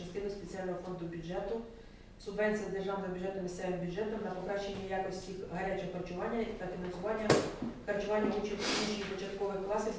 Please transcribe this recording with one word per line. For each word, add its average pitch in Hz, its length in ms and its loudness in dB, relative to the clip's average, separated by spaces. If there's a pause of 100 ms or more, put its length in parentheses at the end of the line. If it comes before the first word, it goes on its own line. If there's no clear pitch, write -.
частину 202 280 -2
спеціального 180 560 -2
фонду 170 180 -4 (100)
бюджету. 185 420 -2 (680)
Субвенція 208 440 2
державного 185 440 0
бюджету 190 280 -2
місцевим 180 440 0
бюджетом 208 400 0
на 185 60 -2
покращення 196 520 -2 (140)
якості 185 340 -2 (220)
гарячого 185 400 0
харчування 208 520 0 (140)
та 185 140 -4
фінансування 180 540 0 (580)
харчування 208 420 4 (120)
учнів, - 200 0 (240)
учнів 208 300 0
початкових 196 520 0
класів 214 340 2